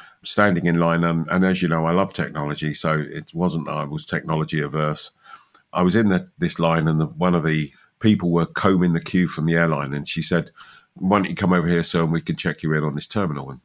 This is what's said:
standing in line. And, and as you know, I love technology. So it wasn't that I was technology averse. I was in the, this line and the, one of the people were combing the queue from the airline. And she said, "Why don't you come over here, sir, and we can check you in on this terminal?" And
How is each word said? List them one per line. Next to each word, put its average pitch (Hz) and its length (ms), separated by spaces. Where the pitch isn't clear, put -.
standing 95 400
in 85 160
line. 85 240
And, 82 260
and 92 140
as 92 160
you 90 80
know, 80 160
I 82 80
love 95 220
technology. 73 580
So 78 220
it 76 400
wasn't 85 320
that 73 100
I 76 80
was 76 220
technology 78 540
averse. 76 500
I 90 80
was 90 120
in 110 140
the, 92 180
this 87 200
line 82 300
and 78 100
the, 78 80
one 87 280
of 82 100
the 78 260
people 95 300
were 85 160
combing 90 480
the 85 60
queue 90 280
from 78 160
the 82 120
airline. 73 360
And 71 160
she 80 140
said, 82 280
"Why 95 240
don't 95 100
you 90 60
come 90 180
over 87 140
here, 85 160
sir, 82 220
and 80 80
we 82 100
can 80 140
check - 260
you 78 100
in 78 120
on 73 100
this 71 140
terminal?" 71 420
And 65 140